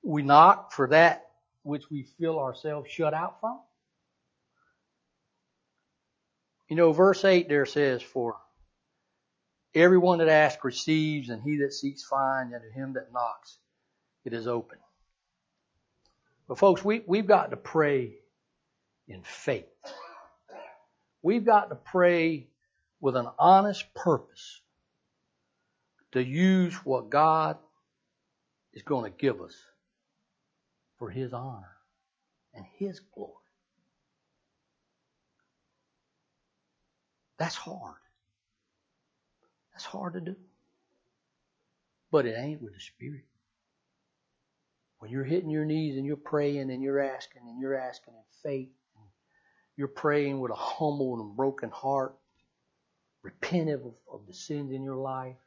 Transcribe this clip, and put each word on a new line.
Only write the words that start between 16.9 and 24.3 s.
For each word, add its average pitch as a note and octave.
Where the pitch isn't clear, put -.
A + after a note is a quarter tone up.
we've F#3+
got F#3
to -
pray C#3
in F#2+
faith. -
We've G#3
got G#3+
to C#3+
pray E3
with C3
an A#2+
honest F#3+
purpose -